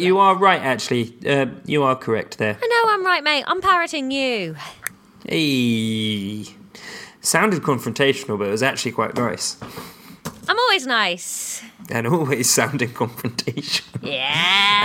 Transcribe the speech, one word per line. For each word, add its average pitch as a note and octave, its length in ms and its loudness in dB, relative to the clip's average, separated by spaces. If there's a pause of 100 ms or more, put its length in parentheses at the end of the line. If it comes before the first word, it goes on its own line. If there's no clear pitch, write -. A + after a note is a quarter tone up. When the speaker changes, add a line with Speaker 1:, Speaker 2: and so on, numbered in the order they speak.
Speaker 1:
you F#3 140 6
are G3 160 6
right, F#3 260 4
actually. A#2+ 540 0 (100)
Uh, C#3 220 2 (200)
you D3 180 2
are C3 100 4
correct A2+ 440 -2
there. G#2+ 220 0
Speaker 2:
I B4 60 -2
know A#4 280 2
I'm F#4+ 120 -2
right, F4 160 2
mate. D4 240 0
I'm F4+ 140 -2
parroting E4+ 500 0
you. A#3+ 460 -2 (720)
Speaker 1:
Hey. A2 1160 0 (760)
Sounded E3+ 420 2
confrontational, C3 760 0
but G2+ 100 -2
it - 20 -2
was A2 120 0
actually B2+ 300 0
quite - 220 -2
nice. - 440 -4 (920)
Speaker 2:
I'm G4 100 0
always G#4 280 2
nice. G#3 760 -4 (280)
Speaker 1:
And A#2 160 -2
always C3 440 0
sounding A#2 380 2
confrontational. - 1120 -6
Speaker 2:
Yeah. F3 840 2